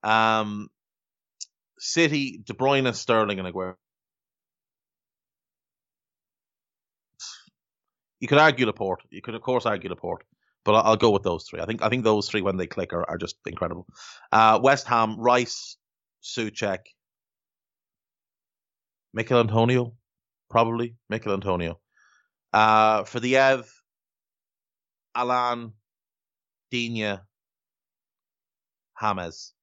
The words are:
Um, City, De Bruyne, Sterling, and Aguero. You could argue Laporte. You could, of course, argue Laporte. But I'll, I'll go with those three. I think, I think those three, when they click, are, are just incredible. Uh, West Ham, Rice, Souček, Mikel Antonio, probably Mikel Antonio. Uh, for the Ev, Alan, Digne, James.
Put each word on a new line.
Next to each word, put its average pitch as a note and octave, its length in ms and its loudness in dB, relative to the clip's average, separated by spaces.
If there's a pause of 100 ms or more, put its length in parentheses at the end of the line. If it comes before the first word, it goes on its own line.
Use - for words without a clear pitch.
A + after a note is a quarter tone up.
Um, A2 680 0 (1080)
City, C#3+ 640 -2
De - 100 -12
Bruyne, C3 420 0
Sterling, G#2+ 440 0
and F#2 80 -8
Aguero. F#2 280 -8 (4000)
You B2 80 -8
could C#3+ 120 4
argue C3+ 260 4
Laporte. G2 460 -4
You G2+ 100 -16
could, A2+ 140 -12
of A2+ 80 -14
course, A#2+ 240 -2
argue G2 220 -4
Laporte. F2 340 -10 (420)
But G#2 100 4
I'll, A2 80 6
I'll A2 140 4
go A2+ 140 4
with G2 120 0
those F2 240 -4
three. E2+ 120 -12
I E2+ 60 -6
think, G#2+ 180 -6
I G#2+ 60 0
think B2 140 -2
those G#2+ 240 2
three, G#2 140 -4
when F#2+ 160 -2
they F2+ 100 -6
click, - 260 -8
are, F2 140 -4
are E2+ 100 -8
just - 180 -10 (100)
incredible. F2 400 -8 (460)
Uh, A2 320 6
West C3+ 240 2
Ham, A2+ 320 0
Rice, B2 580 0 (460)
Souček, G#2 560 -6 (2250)
Mikel A2+ 260 2
Antonio, A#2 540 2 (560)
probably A#2 460 0 (140)
Mikel G#2 240 -4
Antonio. F2+ 460 -4 (720)
Uh, A2 520 4
for A#2+ 160 -10
the B2 180 0
Ev, C3+ 340 2 (1400)
Alan, B2 580 -2 (1000)
Digne, A2+ 480 -4 (1800)
James. F#2 600 -6